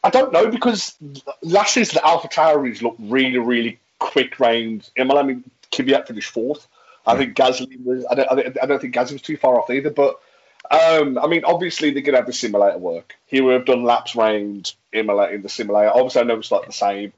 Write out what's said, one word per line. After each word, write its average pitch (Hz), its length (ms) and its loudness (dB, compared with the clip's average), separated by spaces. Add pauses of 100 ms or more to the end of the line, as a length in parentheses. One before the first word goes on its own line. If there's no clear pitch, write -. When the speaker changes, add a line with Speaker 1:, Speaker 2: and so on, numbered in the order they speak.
Speaker 1:
I - 80 2
don't 262 220 2
know, 208 180 4
because 240 460 -2 (460)
last 190 320 2
season 196 280 0
the - 40 2
Alpha 170 220 2
Tauris 143 540 2
looked 117 180 -6
really, 127 380 0
really 117 400 -2 (200)
quick - 420 -2
round 117 560 0
Imola. 131 240 2
I 143 40 0
mean, 127 200 -6 (280)
Kvyat 135 340 0
finished 107 240 -12
fourth. 127 360 -6 (400)
I 113 60 2
Speaker 2:
Yeah. - 60 2
Speaker 1:
think 117 180 -2
Gasly 127 480 0
was, 127 260 -4
I 123 40 2
don't, 131 180 0
I - 20 2
don't, 127 280 -2
I 131 40 -2
don't 139 140 0
think 123 140 -10
Gasly 165 180 -2
was 139 100 -14
too 156 140 -8
far 156 220 4
off - 120 -2
either, 139 200 -2
but, 139 280 0 (520)
um, 156 480 4
I 139 80 0
mean, 165 180 0
obviously 170 460 0
they 139 120 -4
could 143 120 0
have 120 120 2
the 123 60 -10
simulator 101 460 0
work. 85 360 -10 (120)
He 135 160 0
would 127 120 4
have 127 120 0
done 123 180 2
laps 120 320 0
round 104 560 -2 (200)
Imola 101 380 0
in 101 120 -10
the 98 80 -12
simulator. 104 400 2
Obviously, 127 320 2
I - 20 2
know 117 140 0
it's - 120 -10
not 98 160 -2
the - 60 -18
same. 101 460 -4